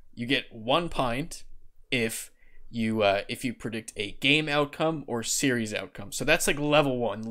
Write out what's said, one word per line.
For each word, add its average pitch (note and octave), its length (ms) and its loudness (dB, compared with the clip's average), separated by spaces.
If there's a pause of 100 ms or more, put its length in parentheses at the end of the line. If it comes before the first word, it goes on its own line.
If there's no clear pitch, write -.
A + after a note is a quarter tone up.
(140)
you A#2 140 -6
get B2+ 260 0
one C3+ 360 2
pint C3 540 -2 (460)
if A#2 400 0 (400)
you, A2 320 0
uh, G2+ 260 6
if A#2+ 160 -6
you B2 80 -2
predict A2 440 -8
a G2+ 160 -4 (100)
game D3+ 260 4
outcome D3 600 0
or A#2 160 -4
series A#2 500 0
outcome. G2 380 -8
So - 120 -6
that's D#3 220 2
like D#3 140 2
level D3 400 4
one A2 320 -2